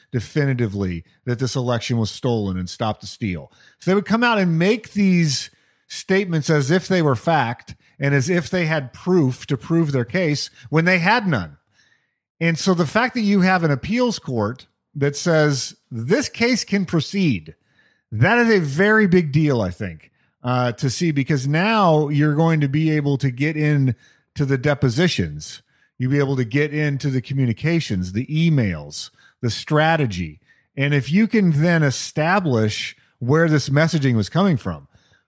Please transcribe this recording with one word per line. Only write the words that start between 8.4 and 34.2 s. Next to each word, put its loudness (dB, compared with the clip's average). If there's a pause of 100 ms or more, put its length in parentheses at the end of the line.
they 0
had -4
proof 0
to -2
prove 0
their 0
case -2 (180)
when 2
they 4
had 2
none. -2 (800)
And 0
so 2
the 0
fact 0
that -2
you 4
have 2
an 2
appeals -2
court -4 (280)
that -2
says 0 (140)
this -2
case 0
can -2
proceed, -2 (580)
that 2
is 2
a 4
very 2
big 2
deal, 2
I -2
think, -12 (320)
uh, 0
to -4
see, -2
because -2
now 2
you're 2
going 2
to 2
be 0
able 0
to 0
get -4
in 2 (400)
to -2
the 0
depositions -2 (360)
You'd -2
be 0
able 0
to 0
get -2
into -2
the -2
communications, -2
the -4
emails, -2 (300)
the -2
strategy. 0 (360)
And 0
if 0
you 2
can 2
then 2
establish -2 (220)
where 2
this 0
messaging 2
was 0